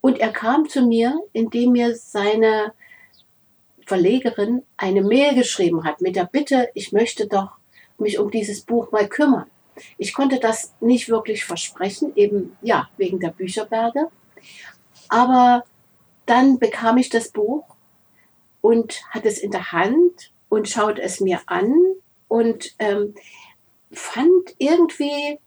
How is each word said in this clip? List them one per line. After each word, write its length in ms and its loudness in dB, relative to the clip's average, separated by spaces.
Und 180 2
er 140 -2
kam 380 0
zu 160 2
mir, 340 2
indem 380 0
mir 220 2
seine 800 0
Verlegerin 800 0
eine 240 0
Mail 320 4
geschrieben 500 0
hat 160 -4
mit 160 -2
der 80 -2
Bitte, 480 0
ich 200 -12
möchte 360 0
doch 300 -4
mich 200 -2
um 120 -2
dieses 320 -6
Buch 280 -4
mal 160 0
kümmern. 440 0
Ich 160 -8
konnte 260 0
das 400 -4
nicht 300 0
wirklich 340 -4
versprechen, 720 -8
eben, 460 0
ja, 340 -2
wegen 240 -4
der 100 -4
Bücherberge. 760 -4
Aber 560 4
dann 320 4
bekam 400 0
ich 100 0
das 220 -2
Buch 340 -4
und 500 2
hatte 180 -4
es 100 -4
in 120 -8
der 220 -8
Hand 580 2
und 200 -2
schaute 320 -2
es 200 -6
mir 260 -2
an 280 -2
und, 500 -2
ähm, 360 -4
fand 680 0
irgendwie 880 0